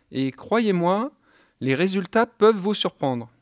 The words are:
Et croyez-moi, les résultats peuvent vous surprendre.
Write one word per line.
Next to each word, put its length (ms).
Et 220
croyez-moi, 800
les 120
résultats 520
peuvent 320
vous 160
surprendre. 560